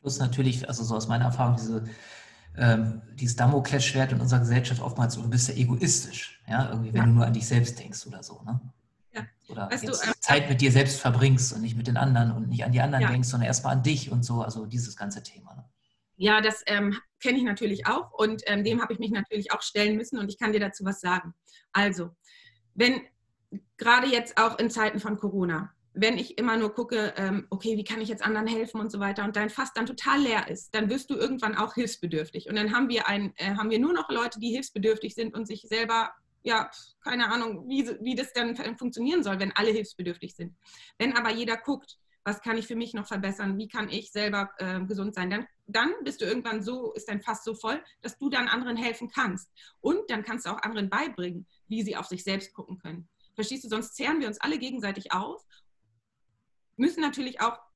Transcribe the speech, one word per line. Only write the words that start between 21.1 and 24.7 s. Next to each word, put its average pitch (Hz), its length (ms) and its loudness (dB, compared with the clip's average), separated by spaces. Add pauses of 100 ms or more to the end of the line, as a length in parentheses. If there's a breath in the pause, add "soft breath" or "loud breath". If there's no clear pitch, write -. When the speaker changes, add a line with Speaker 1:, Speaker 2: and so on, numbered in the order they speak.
Speaker 2:
Also, 190 400 0 (640 soft breath)
wenn, 247 260 4 (760)
gerade 247 300 4
jetzt 240 300 0
auch 226 220 4
in 226 100 2
Zeiten 214 300 0